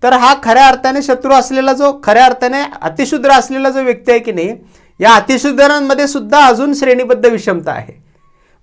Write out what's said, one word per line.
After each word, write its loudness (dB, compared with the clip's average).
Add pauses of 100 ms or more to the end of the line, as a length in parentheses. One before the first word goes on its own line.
तर 0
हा 2
खऱ्या 4
अर्थाने 0
शत्रू -2
असलेला 0
जो, 0 (100)
खऱ्या 4
अर्थाने -2 (200)
अतिशूद्र -2
असलेला 0
जो -4
व्यक्ती -2
आहे 2
की -8
नाही, -8 (440)
या 4
अतिशूद्रांमध्ये 0
सुद्धा 0
अजून 0
श्रेणीबद्ध 0
विषमता -4
आहे. -14 (600)